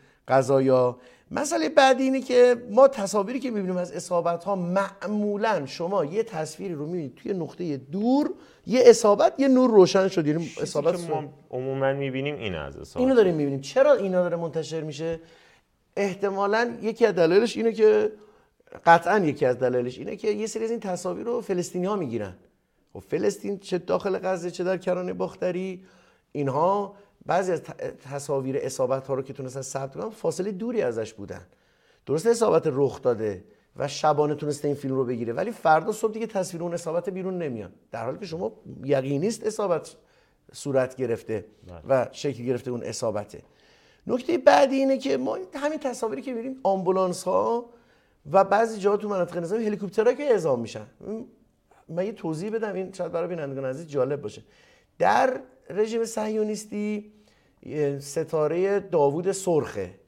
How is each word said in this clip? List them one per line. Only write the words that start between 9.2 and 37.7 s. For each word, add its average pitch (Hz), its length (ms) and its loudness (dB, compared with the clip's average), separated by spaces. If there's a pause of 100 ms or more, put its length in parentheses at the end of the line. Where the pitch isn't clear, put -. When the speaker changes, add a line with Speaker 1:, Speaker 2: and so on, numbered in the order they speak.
Speaker 1:
یه 277 100 4
نور 254 220 6
روشن 196 380 8
شد، 160 200 0
یعنی 156 180 0
Speaker 2:
چیزی - 160 -12
Speaker 1:
اصابت 165 440 -2
Speaker 2:
که 156 60 -8
ما 156 120 -2 (280)
عموماً 135 420 -2
می‌بینیم 139 420 -4
اینه 98 220 -6
از 69 200 -8
اصابت. - 280 -12
Speaker 1:
اینو 269 100 4
داریم 190 200 6
می‌بینیم. 139 260 -2
چرا 277 320 4
اینا 190 280 2
داره 170 160 -2
منتشر 160 440 -6
می‌شه؟ 156 380 -8 (800)
احتمالاً 202 840 -2
یکی 220 240 2
از 202 100 2
دلایلش 180 420 4
اینه 226 140 2
که 214 400 4 (760)
قطعاً 175 340 6
یکی 147 260 2
از 127 140 2
دلایلش 123 380 0
اینه 156 180 -10
که 226 120 -6
یه 214 200 -2
سری 220 160 -6
از 226 80 -4
این 233 80 -4
تصاویر 185 460 -6
رو 240 160 -4
فلسطینی‌ها 180 540 -2
می‌گیرن. 113 380 -4 (600)
خب 98 60 -14
فلسطین 202 600 -2
چه - 180 -4
داخل 185 400 -2
غزه 185 340 -4
چه 175 120 -8
در 185 140 -2
کرانهٔ 180 360 -4
باختری، 185 720 -6 (480)
اینها 165 640 0 (300)
بعضی 185 260 0
از 156 120 -2
ت-، - 340 -10 (140)
تصاویر 139 460 -4
اصابت‌ها 131 560 -2
رو 131 80 -2
که 131 120 -14
تونستن 131 280 -10
ثبت 135 320 -8
کنن، 190 160 -8
فاصلهٔ 185 420 -4
دوری 220 300 -4
ازش 113 320 -2
بودن. 95 280 -14 (640)
درسته 165 240 0
اصابت 220 360 4
رخ 139 360 0
داده 107 420 -2 (340)
و 139 100 -4
شبانه 147 480 0
تونسته 147 320 -4
این 143 100 -2
فیلم 135 180 -4
رو 131 100 0
بگیره، 117 280 -4
ولی 185 180 -4
فردا 160 400 2
صبح 214 220 -4
دیگه 220 140 -6
تصویر 180 360 -6
اون 175 100 -6
اصابت 170 360 -6
بیرون 185 280 -6
نمیاد، 120 340 -6 (200)